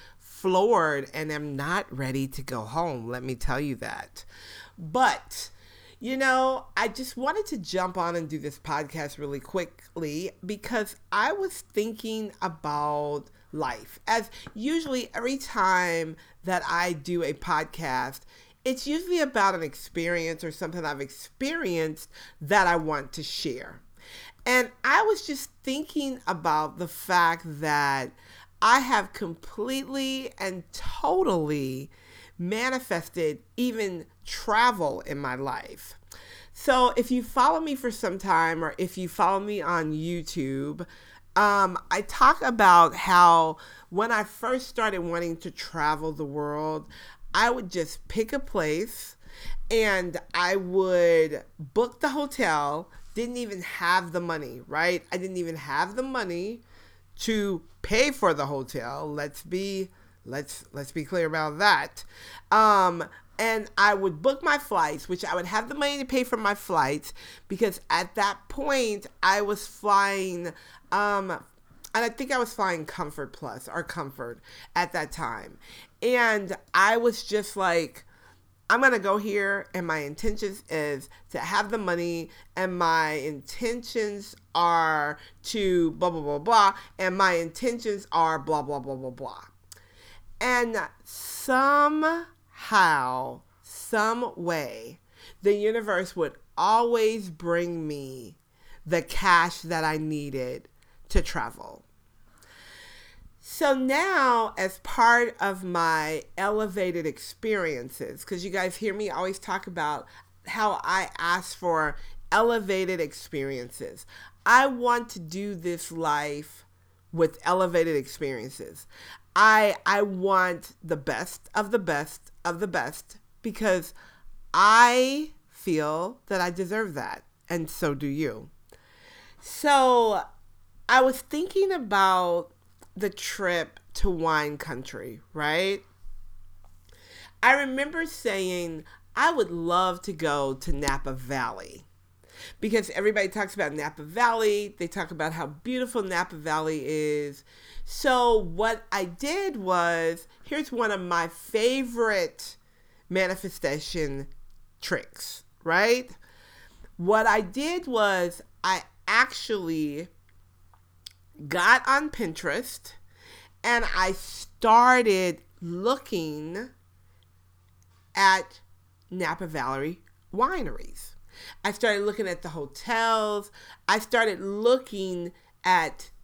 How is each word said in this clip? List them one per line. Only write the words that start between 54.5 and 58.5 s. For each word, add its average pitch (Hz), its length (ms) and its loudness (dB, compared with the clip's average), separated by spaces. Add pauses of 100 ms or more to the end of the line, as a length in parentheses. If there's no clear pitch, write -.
right? 170 440 0
I 185 60 -2
didn't 185 200 -8
even 165 200 -6
have 147 400 -2
the 254 60 -2
money 220 580 -6 (580)
to 202 420 -2 (200)
pay 262 300 2
for 190 220 2
the 143 120 -2
hotel. 139 640 -6